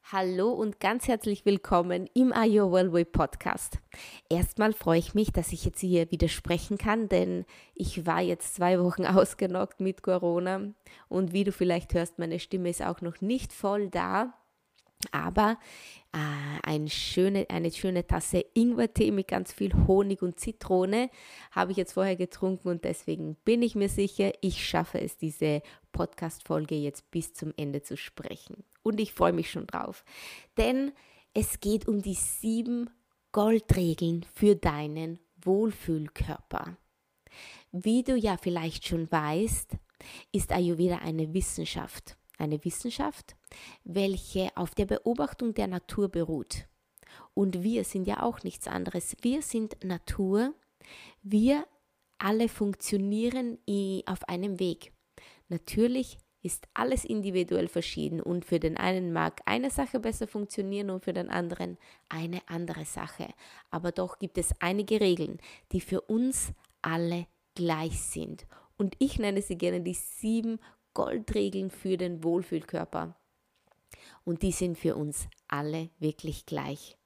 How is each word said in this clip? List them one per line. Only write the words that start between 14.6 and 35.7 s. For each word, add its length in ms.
Aber, 460
äh, 60
ein 260
schöne, 640
eine 200
schöne 360
Tasse 380
Ingwertee 560
mit 180
ganz 240
viel 220
Honig 360
und 180
Zitrone 680
habe 200
ich 40
jetzt 160
vorher 240
getrunken 520
und 160
deswegen 600
bin 180
ich 120
mir 160
sicher, 500
ich 260
schaffe 340
es, 180
diese 440
Podcast-Folge 840
jetzt 360
bis 240
zum 220
Ende 260
zu 140
sprechen. 680
Und 180
ich 120
freue 200
mich 180
schon 160
drauf, 380
denn 360
es 260
geht 260
um 140
die 140
sieben 760
Goldregeln 1000
für 240
deinen 600
Wohlfühlkörper. 1300